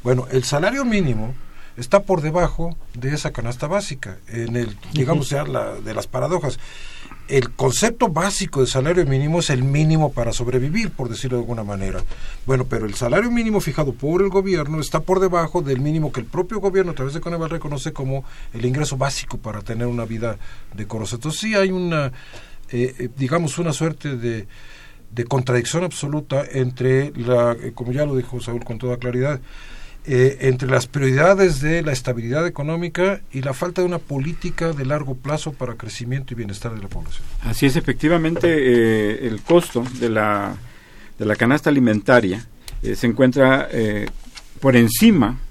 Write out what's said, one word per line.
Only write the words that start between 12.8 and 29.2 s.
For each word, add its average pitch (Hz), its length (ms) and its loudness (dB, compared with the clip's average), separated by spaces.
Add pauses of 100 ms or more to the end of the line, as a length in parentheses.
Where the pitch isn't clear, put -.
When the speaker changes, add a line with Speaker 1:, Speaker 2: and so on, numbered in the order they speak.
Speaker 1:
el 101 80 -4
salario 165 360 2
mínimo 220 300 2
fijado 147 340 -2
por 165 280 0
el 196 80 2
gobierno 170 500 0
está 156 220 -2
por 190 180 2
debajo 175 420 2
del 135 200 0
mínimo 151 320 0
que 123 80 -4
el 113 60 -10
propio 185 340 -4
gobierno, 185 320 2
a - 20 -6
través 135 180 -4
de 160 60 -6
Coneval, 165 300 -4
reconoce 151 420 -4
como 135 320 -4 (300)
el 113 100 -4
ingreso 139 320 0
básico 131 420 -2
para 107 220 -8
tener 117 280 -4
una 120 180 -2
vida 110 320 -4 (360)
decorosa. 107 440 -6
Entonces 156 240 -6
sí 220 140 -2
hay 190 160 4
una, 165 420 0 (580)
eh, 123 280 -2
eh, 123 180 -6
digamos, 143 400 0
una 170 160 -2
suerte 151 440 -4
de, 113 300 -4 (640)
de 117 140 -4
contradicción 127 580 0
absoluta 147 600 -2 (100)
entre 131 640 2
la, 120 340 4
eh, 117 240 -6
como 123 160 -4
ya 147 140 2
lo 139 100 -2
dijo 123 240 -4
Saúl 120 240 -6
con 113 140 -8
toda 123 200 -4
claridad, 123 440 -2 (680)